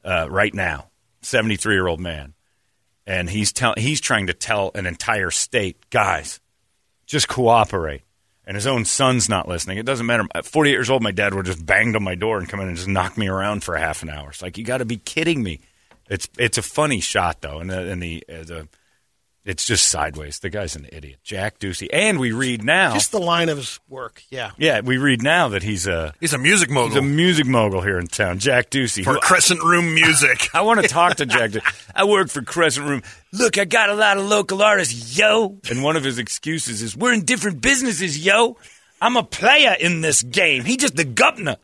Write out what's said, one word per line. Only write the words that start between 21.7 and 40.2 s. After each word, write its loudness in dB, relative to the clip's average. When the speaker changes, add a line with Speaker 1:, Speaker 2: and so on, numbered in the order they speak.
Speaker 1:
And 2
we 0
read -2
now. 4
Speaker 2:
Just 0
the 0
line 2
of -2
his -10
work, -14
yeah. -8
Speaker 1:
Yeah, 2
we 0
read 2
now 2
that -2
he's -4
a -2
Speaker 3:
He's -2
a -4
music 4
mogul. 0
Speaker 1:
he's 2
a 2
music 2
mogul 2
here 0
in -4
town, -2
Jack 0
Ducey. -2
Speaker 3:
For 2
Speaker 1:
Who 0
Speaker 3:
Crescent 4
Room 2
Music. 4
Speaker 1:
<laughs> -20
I 4
wanna 4
talk 4
to -2
Jack 0
Du-, -4
I 2
work 4
for -6
Crescent 0
Room. -4
Look, 2
I 0
got 2
a 0
lot 4
of -2
local 0
artists, 2
yo. 2
And -2
one 2
of -2
his -2
excuses -6
is, -8
"We're 2
in 0
different -2
businesses, -2
yo. 2
I'm 2
a 2
player 4
in 0
this 2